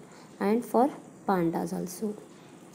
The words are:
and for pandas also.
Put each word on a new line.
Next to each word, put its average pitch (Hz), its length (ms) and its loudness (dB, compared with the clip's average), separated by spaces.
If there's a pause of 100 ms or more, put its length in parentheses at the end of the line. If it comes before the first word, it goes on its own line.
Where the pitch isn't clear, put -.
(400)
and 214 240 2
for 240 260 4 (380)
pandas 175 460 2
also. 180 400 -6 (600)